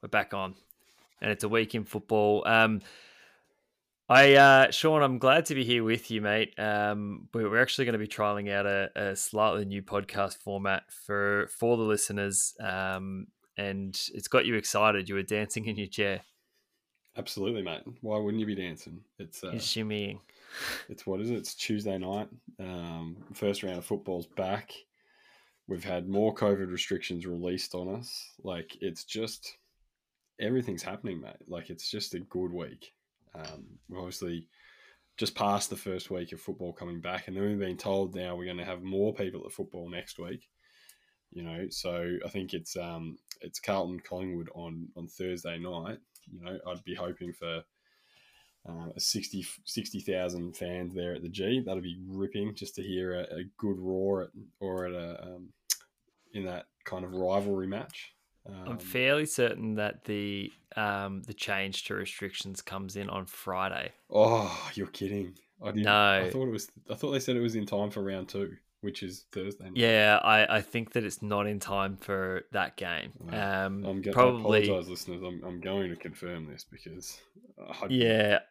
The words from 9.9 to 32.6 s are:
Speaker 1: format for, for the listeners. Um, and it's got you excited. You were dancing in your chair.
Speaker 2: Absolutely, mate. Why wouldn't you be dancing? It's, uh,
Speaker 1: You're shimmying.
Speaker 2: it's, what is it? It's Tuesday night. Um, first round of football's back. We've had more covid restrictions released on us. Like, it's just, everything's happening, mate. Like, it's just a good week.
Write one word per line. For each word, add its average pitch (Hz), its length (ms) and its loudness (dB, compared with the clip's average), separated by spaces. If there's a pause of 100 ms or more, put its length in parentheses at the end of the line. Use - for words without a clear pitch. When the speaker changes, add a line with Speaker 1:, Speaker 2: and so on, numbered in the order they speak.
Speaker 1:
format 98 460 -2 (100)
for, 101 560 0 (100)
for 117 200 4
the 113 40 2
listeners. 101 760 2
Um, 95 680 -4 (280)
and 98 420 -4 (140)
it's - 160 -8
got - 160 4
you 117 120 0
excited. 104 520 2
You 101 60 -4
were 98 80 0
dancing 104 420 -2
in 107 120 -4
your 101 100 -4
chair. 98 340 -2 (960)
Speaker 2:
Absolutely, 104 460 -4
mate. 85 200 -6 (200)
Why 107 160 -2
wouldn't 107 200 0
you 110 80 0
be 104 80 -2
dancing? 87 460 -8 (180)
It's, - 240 -14
uh, 92 80 -8
Speaker 1:
You're 113 100 -4
shimmying. 104 600 -2 (680)
Speaker 2:
it's, - 160 -14
what 95 160 -2
is 113 100 -2
it? 120 60 0
It's - 200 -8
Tuesday 104 420 -2
night. 98 300 -4 (320)
Um, 85 560 -8 (180)
first 101 300 -2
round 92 140 -4
of 87 60 -10
football's 92 440 -4
back. 101 420 -4 (960)
We've 90 160 -6
had 90 260 -4
more 104 240 4
covid 101 380 2
restrictions 90 560 -4
released 90 480 -4
on 92 180 -4
us. - 380 -10 (140)
Like, 87 360 -8
it's 87 220 -6
just, - 540 -8 (840)
everything's 123 440 -2
happening, 95 360 -8
mate. 57 140 -14 (140)
Like, 85 220 -10
it's 82 200 -8
just 104 240 -8
a 87 60 -6
good 90 320 -4
week. 80 400 -10 (420)